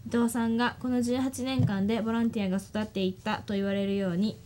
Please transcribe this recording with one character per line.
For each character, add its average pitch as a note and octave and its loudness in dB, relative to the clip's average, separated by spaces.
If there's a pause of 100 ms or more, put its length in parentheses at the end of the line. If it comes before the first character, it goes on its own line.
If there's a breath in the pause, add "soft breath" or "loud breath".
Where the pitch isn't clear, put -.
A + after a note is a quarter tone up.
伊 A#3 -2
藤 A#3 4
さ A#3 0
ん A3+ 2
が B3 0
こ B3+ -4
の B3 2
十 A#3+ 0
八 C4 -2
年 C4 2
間 G3 2
で A3 2
ボ A3+ 0
ラ A#3 2
ン A#3 2
テ A3+ -2
ィ G3+ 0
ア - 0
が F#3+ 2
育 G#3+ -4
っ G#3+ -2
て F#3+ -2
い F#3 2
っ - -2
た G#3+ -4
と - -6
言 G3 0
わ G3 0
れ G3 0
る G3 0
よ F#3+ 0
う E3+ 0
に、 G#3+ 0